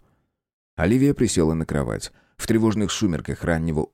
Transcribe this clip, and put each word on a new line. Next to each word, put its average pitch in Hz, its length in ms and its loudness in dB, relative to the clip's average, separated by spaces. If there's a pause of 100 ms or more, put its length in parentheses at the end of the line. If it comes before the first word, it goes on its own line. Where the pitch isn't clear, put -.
(760)
Оливия 131 380 4
присела 85 400 2
на 80 100 -2
кровать. 58 480 -4 (240)
В - 100 -10
тревожных 110 460 2
сумерках 85 520 -4
раннего 80 500 -2